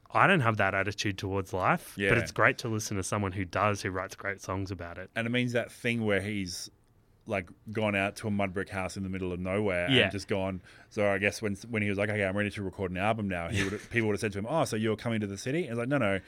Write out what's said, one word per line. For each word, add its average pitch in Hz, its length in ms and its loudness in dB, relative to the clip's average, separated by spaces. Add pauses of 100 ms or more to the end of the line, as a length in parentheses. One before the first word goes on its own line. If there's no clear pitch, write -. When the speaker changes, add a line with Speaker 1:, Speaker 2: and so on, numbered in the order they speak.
(120)
Speaker 1:
I 117 140 8
don't 180 140 6
have 113 180 4
that 98 160 4
attitude 98 440 0
towards 98 340 -2
life, 107 440 0
Speaker 2:
Yeah. 98 140 4
Speaker 1:
but 120 80 6
it's 82 140 -2
great 117 260 4
to 120 100 -4
listen 107 280 -2
to 95 60 0
someone 101 300 0
who 98 120 -2
does, 98 380 2
who 101 80 -2
writes 92 240 -6
great 98 260 -8
songs 95 300 -4
about 87 280 -10
it. 95 180 -12
Speaker 2:
And 117 100 -2
it 117 40 -4
means 123 220 0
that 117 200 0
thing 117 320 0
where 101 160 4
he's 98 500 -4 (560)
like, 98 220 -2 (240)
gone 107 240 2
out 98 200 0
to 113 120 -4
a - 20 0
mud 98 220 0
brick 92 160 -2
house 95 280 -4
in 98 60 -4
the 95 60 -4
middle 92 240 -4
of 90 80 -4
nowhere 92 500 0
Speaker 1:
Yeah. 123 140 6
Speaker 2:
and 92 80 0
just 98 160 -6
gone. 95 320 0 (300)
So 104 180 2
I 98 100 2
guess 101 220 2
when, 104 140 -2 (160)
when 110 120 0
he 104 60 0
was 98 100 0
like, 104 120 0
"Okay, 104 140 0
I'm 95 120 0
ready 104 140 0
to 104 120 -6
record 95 280 -4
an 90 80 -4
album 107 300 0
now," 85 200 -2
he 104 160 0
Speaker 1:
<laughs> - 0 -
Speaker 2:
would've, 98 260 -6
people 113 180 2
would've 101 120 2
said 107 120 0
to 98 60 -6
him, 101 100 -4
"Oh, 151 160 2
so 117 120 -2
you're 110 200 0
coming 113 240 -2
to 107 60 -2
the 98 120 -6
city?" 151 240 -2
And 135 100 -6
it's 117 60 -4
like, 120 100 -2
"No, 143 100 2
no, 98 300 2